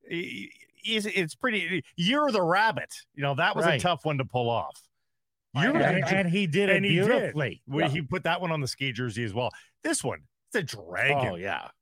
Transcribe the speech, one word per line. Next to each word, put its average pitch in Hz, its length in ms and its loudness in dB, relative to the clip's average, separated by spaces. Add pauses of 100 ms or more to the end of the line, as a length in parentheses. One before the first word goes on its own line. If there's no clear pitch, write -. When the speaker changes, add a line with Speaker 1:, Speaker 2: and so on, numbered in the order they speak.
Speaker 1:
He, 139 440 -8 (320)
he, 220 120 -2
it's, 208 120 -2
it's 175 280 -2
pretty. 185 480 -2 (140)
Year 262 300 2
of 240 60 0
the 202 80 2
Rabbit, 190 520 2 (220)
you 143 80 -4
know, 143 120 2
that 175 220 2
was 160 80 2
Speaker 2:
Right. 156 140 4
Speaker 1:
a - 40 -2
tough 175 220 0
one 147 140 0
to 123 60 0
pull 120 240 0
off. 110 300 -2 (760)
Speaker 2:
And, 147 80 2
Speaker 1:
Year 254 80 4
of 330 80 2 (300)
the 190 80 4
Speaker 2:
and 185 120 2
he 190 180 2
did 190 220 2
it 190 80 4
Speaker 1:
and 196 80 0
he 190 100 4
did. 190 120 4
Speaker 2:
beautifully. 151 600 0
Speaker 1:
We, 143 160 -2
Speaker 3:
Yeah. - 60 0
Speaker 1:
he 156 140 -2
put 175 200 -4
that 175 160 0
one 175 120 -2
on 156 100 -2
the 127 60 -4
skate 131 280 -6
jersey 117 300 -4
as 98 80 -4
well. 117 160 -2 (340)
This 311 200 -2
one, 98 160 -4 (340)
it's - 20 -6 (180)
a 110 40 -12
dragon. 120 540 0
Speaker 2:
Oh, 90 40 -6
yeah. 90 320 -6 (140)